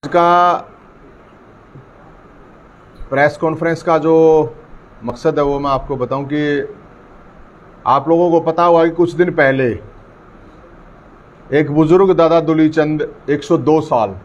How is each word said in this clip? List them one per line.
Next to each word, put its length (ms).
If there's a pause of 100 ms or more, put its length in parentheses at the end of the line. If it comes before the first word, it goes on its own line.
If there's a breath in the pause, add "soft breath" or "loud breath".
का 460 (2500)
press 280
conference 460
का 140
जो 180 (880)
मकसद 360
है 60
वो 140
मैं 100
आपको 280
बताऊं 280
कि 480 (1120)
आप 220
लोगों 220
को 100
पता 220
हुआ 220
कि 60
कुछ 220
दिन 180
पहले 360 (1800)
एक 220
बुजुर्ग 420
दादा 280
दुली 280
चंद, 380 (220)
एक 140
सौ 140
दो 240
साल 440